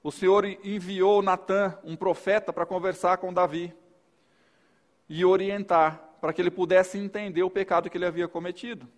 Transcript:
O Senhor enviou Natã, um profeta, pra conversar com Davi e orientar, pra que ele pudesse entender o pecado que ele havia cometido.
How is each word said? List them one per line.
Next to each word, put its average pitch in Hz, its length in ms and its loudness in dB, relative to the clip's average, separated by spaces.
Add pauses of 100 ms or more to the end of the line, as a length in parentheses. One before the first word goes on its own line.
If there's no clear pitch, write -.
O 147 80 -6
Senhor 196 340 4
enviou 196 760 0
Natã, 190 600 0
um 160 100 -10
profeta, 190 580 -2
pra 170 140 -4
conversar 185 520 0
com 185 140 -8
Davi 175 400 -2 (1400)
e 160 160 -2
orientar, 185 800 2 (180)
pra 160 120 -2
que 180 100 -2
ele 175 80 2
pudesse 185 480 2
entender 202 440 -4
o 185 80 0
pecado 180 380 0
que - 80 -10
ele 175 100 -2
havia 170 200 -4
cometido. 175 720 -10